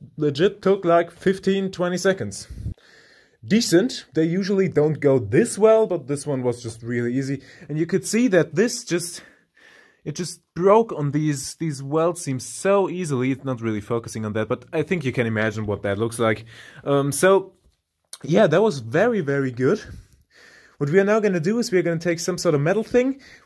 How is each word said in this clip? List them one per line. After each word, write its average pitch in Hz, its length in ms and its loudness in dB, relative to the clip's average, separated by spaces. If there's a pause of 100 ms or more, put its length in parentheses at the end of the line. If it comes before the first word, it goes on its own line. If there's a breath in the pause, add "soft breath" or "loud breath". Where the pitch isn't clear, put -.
(180)
legit 151 420 0
took, 190 240 2
like, 170 260 2
fifteen, 190 600 -2
twenty 180 260 -2
seconds. 180 500 -2 (960 soft breath)
Decent. 196 720 2
They 160 120 0
usually 190 440 0
don't 147 320 0
go 135 180 4
this 113 380 0
well, 220 300 4
but 151 200 -4
this 139 200 -6
one 135 160 -4
was 117 200 -4
just 113 200 -12
really 120 320 -4
easy. 135 260 -4 (260 loud breath)
And 151 120 -6
you 165 80 0
could 185 200 -2
see 240 220 2
that 165 260 2
this 226 300 -2
just, - 380 -6 (840 soft breath)
it 151 120 -10
just - 260 -10 (120)
broke 202 380 4
on 143 200 -2
these, 147 420 -2
these 143 280 -6
weld 160 360 0
seams 131 260 -6
so 196 460 0
easily. 147 420 -2
It's 135 140 -8
not 120 160 -6
really 110 180 -2
focusing 113 460 -6
on 104 80 -4
that, 110 140 -2
but 123 220 -6
I 160 120 -2
think 165 200 -4
you 131 100 -4
can 120 140 0
imagine 107 380 -2
what 101 160 -4
that 101 160 -2
looks 113 220 -4
like. 113 260 0 (400 loud breath)
Um, 139 260 0
so, 190 440 4 (680)
yeah, 190 260 4
that 156 120 4
was 196 200 2
very, 180 420 0
very 139 280 -2
good. 131 320 0 (1000 soft breath)
What 143 80 -2
we 175 100 4
are 196 60 6
now 214 160 2
gonna 190 200 0
do 202 180 0
is 233 120 -2
we 185 60 2
are 175 60 2
gonna 170 160 0
take 170 200 -2
some 180 200 -4
sort 165 160 0
of 143 80 2
metal 196 200 0
thing. 254 380 0 (260 loud breath)